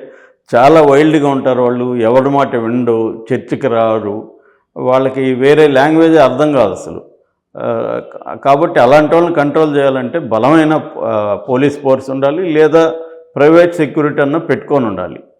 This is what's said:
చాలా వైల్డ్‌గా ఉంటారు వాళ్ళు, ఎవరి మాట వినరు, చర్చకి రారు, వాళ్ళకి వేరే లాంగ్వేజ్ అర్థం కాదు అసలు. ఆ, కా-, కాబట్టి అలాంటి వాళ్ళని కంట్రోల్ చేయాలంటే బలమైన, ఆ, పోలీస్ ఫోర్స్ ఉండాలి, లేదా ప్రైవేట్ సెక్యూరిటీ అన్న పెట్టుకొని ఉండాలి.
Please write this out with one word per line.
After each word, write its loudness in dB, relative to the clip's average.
చాలా 6
వైల్డ్‌గా 4
ఉంటారు 0
వాళ్ళు, -2
ఎవరి 2
మాట 0
వినరు, -4
చర్చకి -6
రారు, -2
వాళ్ళకి -2
వేరే 4
లాంగ్వేజ్ 2
అర్థం 2
కాదు 0
అసలు. -14
ఆ, -6
కా-, -14
కాబట్టి 0
అలాంటి 4
వాళ్ళని 0
కంట్రోల్ 0
చేయాలంటే -2
బలమైన, 0
ఆ, -4
పోలీస్ 0
ఫోర్స్ -2
ఉండాలి, -2
లేదా 2
ప్రైవేట్ 4
సెక్యూరిటీ -4
అన్న -2
పెట్టుకొని -2
ఉండాలి. -10